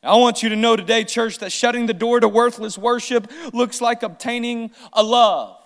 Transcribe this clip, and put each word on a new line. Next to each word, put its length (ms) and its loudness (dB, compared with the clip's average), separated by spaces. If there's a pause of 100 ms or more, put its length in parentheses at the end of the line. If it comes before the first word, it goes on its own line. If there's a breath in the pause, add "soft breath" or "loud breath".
I 140 2
want 300 4
you 60 0
to 60 -2
know 200 2
today, 260 0
church, 360 -4
that 120 -10
shutting 360 0
the 60 -2
door 280 0
to 80 4
worthless 500 0
worship 500 -2 (240 loud breath)
looks 280 -2
like 240 -2
obtaining 680 -6 (220 loud breath)
a 100 2
love. 640 2